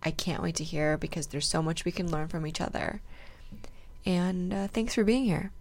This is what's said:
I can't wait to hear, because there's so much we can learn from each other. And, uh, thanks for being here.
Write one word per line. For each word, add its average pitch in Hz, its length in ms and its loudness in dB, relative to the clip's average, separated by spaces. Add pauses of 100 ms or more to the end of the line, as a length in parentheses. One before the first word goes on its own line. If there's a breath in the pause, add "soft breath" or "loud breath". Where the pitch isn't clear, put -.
I 160 80 2
can't 165 320 0
wait 165 140 0
to 156 60 -2
hear, 151 340 2
because 156 300 -4
there's 143 200 -2
so 160 160 4
much 160 200 0
we 175 80 0
can 175 200 -2
learn 156 160 0
from 160 180 -2
each 160 160 -4
other. - 400 -2 (1040 loud breath)
And, 180 480 2
uh, 196 140 0
thanks 220 260 0
for 226 100 6
being 247 220 6
here. 180 360 2